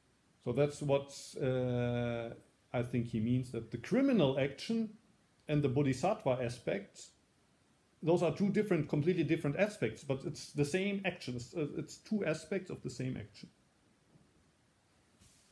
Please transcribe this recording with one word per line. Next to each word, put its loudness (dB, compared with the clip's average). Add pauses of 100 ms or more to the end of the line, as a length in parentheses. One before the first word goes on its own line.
(440)
So -2
that's 2
what, 0 (260)
uh, 0 (420)
I 2
think 0
he -2
means, 2
that -6
the -6
criminal 4
action -2 (580)
and 4
the 4
bodhisattva 2
aspect, -4 (1000)
those 4
are 2
two 2
different, 2
completely 2
different 0
aspects, 0
but -4
it's -8
the 2
same 0
action. -4
It's, -10
uh, -2 (100)
it's -8
two -2
aspects -4
of -8
the -6
same -6
action. -14 (2000)